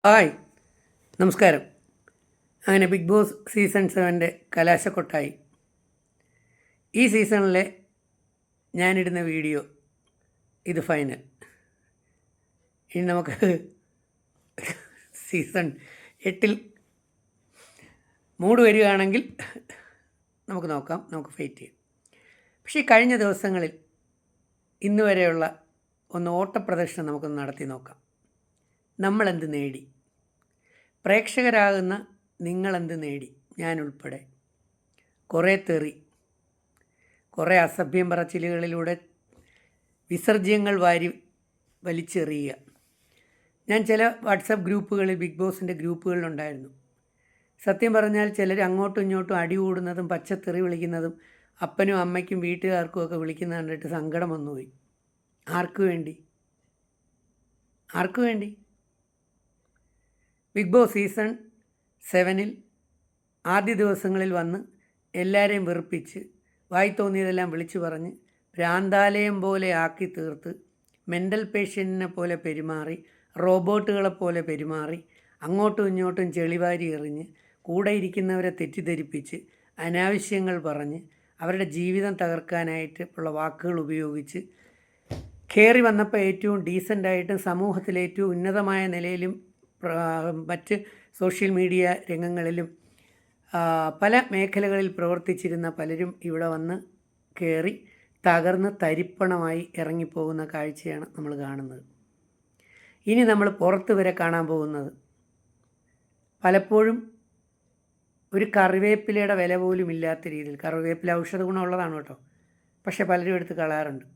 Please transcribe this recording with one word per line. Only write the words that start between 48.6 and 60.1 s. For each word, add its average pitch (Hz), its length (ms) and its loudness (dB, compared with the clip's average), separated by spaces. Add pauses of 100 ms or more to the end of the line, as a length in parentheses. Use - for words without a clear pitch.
അങ്ങോട്ടും 196 380 0
ഇങ്ങോട്ടും 190 380 0
അടി 175 200 -2
കൂടുന്നതും 180 500 -2
പച്ചത്തെറി 180 540 -4
വിളിക്കുന്നതും 165 480 -4 (460)
അപ്പനും 190 440 0
അമ്മയ്ക്കും 180 440 -4
വീട്ടുകാർക്കും 175 580 -2
ഒക്കെ 170 160 -6
വിളിക്കുന്നത് 170 380 -6
കണ്ടിട്ട് 156 360 -8
സങ്കടം 160 400 -4
വന്നുപോയി. 139 320 -10 (880)
ആർക്കു 180 340 -2
വേണ്ടി? 156 240 -6 (1900)
ആർക്കു 185 280 -2
വേണ്ടി? 208 220 -4 (2000)